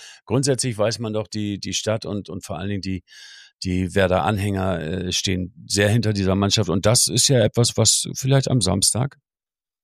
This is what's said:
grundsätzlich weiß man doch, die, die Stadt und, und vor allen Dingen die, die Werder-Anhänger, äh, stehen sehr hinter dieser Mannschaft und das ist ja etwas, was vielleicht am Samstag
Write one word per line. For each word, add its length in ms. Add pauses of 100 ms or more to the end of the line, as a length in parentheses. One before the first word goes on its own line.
(240)
grundsätzlich 540
weiß 200
man 140
doch, 160
die, 320
die 140
Stadt 320
und, 240
und 120
vor 140
allen 140
Dingen 100
die, 220 (600)
die 300
Werder-Anhänger, 840
äh, 320
stehen 420 (140)
sehr 200
hinter 240
dieser 220
Mannschaft 340
und 160
das 220
ist 220
ja 160
etwas, 320
was 380
vielleicht 360
am 100
Samstag 580 (640)